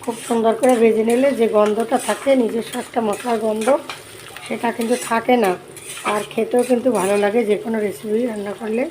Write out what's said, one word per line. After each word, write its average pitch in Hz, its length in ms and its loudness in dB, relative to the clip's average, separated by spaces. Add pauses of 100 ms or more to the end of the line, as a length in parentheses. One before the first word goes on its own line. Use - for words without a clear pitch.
খুব 226 120 -6 (120)
সুন্দর 226 320 2
করে 254 140 6 (100)
ভেজে 220 260 4
নিলে 262 200 4 (100)
যে 226 60 4 (100)
গন্ধটা 214 420 2 (100)
থাকে 214 220 -2 (120)
নিজস্ব 220 320 -4 (100)
একটা - 240 -4
মশলার 233 380 -2
গন্ধ, 220 220 0 (760)
সেটা 233 220 -4 (100)
কিন্তু 233 180 0 (120)
থাকে 226 260 0 (100)
না, 190 80 2 (600)
আর 208 100 -2 (100)
খেতেও 226 380 0
কিন্তু 247 180 2 (120)
ভালো 196 240 0
লাগে 208 260 2
যে 202 140 4
কোনো 226 220 -2
রেসিপি 214 340 -4 (120)
রান্না 208 280 -8
করলে। 226 320 -4